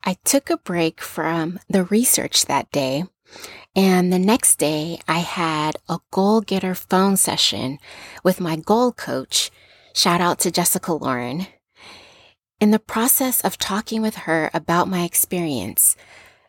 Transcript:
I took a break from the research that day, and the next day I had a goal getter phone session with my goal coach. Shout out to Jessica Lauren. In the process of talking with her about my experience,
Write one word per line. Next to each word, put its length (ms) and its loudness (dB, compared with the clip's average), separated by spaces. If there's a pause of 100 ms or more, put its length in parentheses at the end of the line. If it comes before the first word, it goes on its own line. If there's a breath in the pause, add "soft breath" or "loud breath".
I 180 -2
took 280 0
a 80 0
break 420 -2
from 680 -4
the 180 2
research 600 0
that 260 -2
day, 340 -2 (680 loud breath)
and 380 4
the 60 2
next 380 2
day 520 -2
I 120 0
had 560 -2 (120)
a 100 -2 (140)
goal 300 4
getter 320 -2
phone 420 2
session 640 -2 (440 loud breath)
with 160 2
my 180 -2
goal 360 2
coach. 580 -4 (440 soft breath)
Shout 260 2
out 200 2
to 100 0
Jessica 420 0
Lauren. 540 -4 (1120 loud breath)
In 100 4
the 80 4
process 640 0
of 160 -2
talking 460 -4
with 140 -2
her 360 0
about 360 0
my 160 -2
experience, 920 0 (520 loud breath)